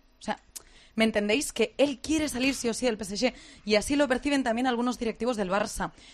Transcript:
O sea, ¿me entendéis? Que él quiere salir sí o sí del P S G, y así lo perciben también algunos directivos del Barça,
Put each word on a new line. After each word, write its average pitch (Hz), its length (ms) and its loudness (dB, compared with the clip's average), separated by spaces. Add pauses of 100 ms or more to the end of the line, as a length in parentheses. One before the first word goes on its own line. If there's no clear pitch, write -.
(200)
O - 40 -20
sea, - 160 -6 (560)
¿me 220 100 4
entendéis? 214 480 0
Que - 260 0
él 277 240 2
quiere 302 260 0
salir 254 240 0
sí 247 160 -4
o 220 40 0
sí 247 120 -4
del 226 120 0
P 220 60 -8
S 190 120 -8
G, 240 180 0 (320)
y 208 100 2
así 208 200 2
lo 285 120 4
perciben 269 360 2
también 240 240 0
algunos 240 320 0
directivos 226 380 -2
del 196 120 0
Barça, 196 420 -2 (220)